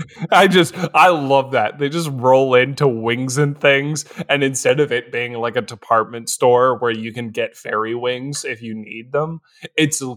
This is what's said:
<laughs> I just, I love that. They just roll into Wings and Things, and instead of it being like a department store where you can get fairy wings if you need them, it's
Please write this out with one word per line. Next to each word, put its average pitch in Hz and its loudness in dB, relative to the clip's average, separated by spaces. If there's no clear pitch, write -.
<laughs> - -12
I 196 6
just, 180 4
I 160 6
love 139 2
that. 120 -2
They 143 -2
just 160 -4
roll 131 4
into 131 2
Wings 120 -2
and 143 -2
Things, 143 0
and 143 0
instead 131 0
of 143 0
it 123 -4
being 120 -6
like 117 -6
a 123 0
department 113 -2
store 123 2
where 120 -2
you 110 -10
can 120 -10
get 113 -6
fairy 110 -6
wings 127 -6
if 120 -10
you 113 -12
need 113 -14
them, 156 -4
it's 156 0